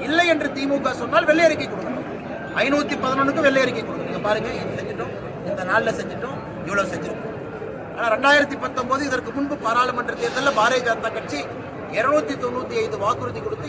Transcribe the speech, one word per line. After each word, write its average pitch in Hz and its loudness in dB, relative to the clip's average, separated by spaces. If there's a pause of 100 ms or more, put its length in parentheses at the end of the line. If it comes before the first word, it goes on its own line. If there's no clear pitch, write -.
இல்லை 330 4
என்று 294 2
திமுக 277 0 (100)
சொன்னால் 294 2
வெள்ளை 320 6
அறிக்கை 294 0
கொடுக்கணும். - -6 (560)
ஐநூத்தி 285 2
பதினொன்னுக்கு 269 2
வெள்ளை 269 6
அறிக்கை 226 0
கொடுக்கணும். - -6
நீங்க - -4
பாருங்க, 214 0 (120)
இது - -4
செஞ்சுட்டோம், - -6 (380)
இந்த 196 -4
நாள்ல 220 2
செஞ்சுட்டோம், 233 -6 (280)
இவ்வளவு 196 0
செஞ்சிருக்கோம். 160 -6 (600)
ஆனா 226 -2
ரெண்டாயிரத்தி 277 6
பத்தொன்பது 262 -2
இதற்கு 240 -2
முன்பு 285 -2 (100)
பாராளுமன்ற 240 2
தேர்தலில் 262 2
பாரதிய 247 4
ஜனதா 220 0
கட்சி 277 -4 (580)
இருநூத்தி 277 4 (100)
தொண்ணூத்தி 247 -4
ஐந்து 214 -2
வாக்குறுதி 233 -2
கொடுத்து 226 -6